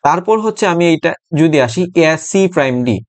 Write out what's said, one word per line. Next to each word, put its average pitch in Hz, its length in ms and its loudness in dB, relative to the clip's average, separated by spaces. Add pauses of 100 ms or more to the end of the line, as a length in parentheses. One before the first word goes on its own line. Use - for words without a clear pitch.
তারপর 180 360 0
হচ্ছে 214 260 -4
আমি 175 200 0
এইটা 165 240 0 (280)
যদি 156 220 4
আসি 123 220 -2 (120)
এ 170 100 4 (120)
সি 190 320 -2
প্রাইম 139 260 0 (100)
ডি 117 120 0 (120)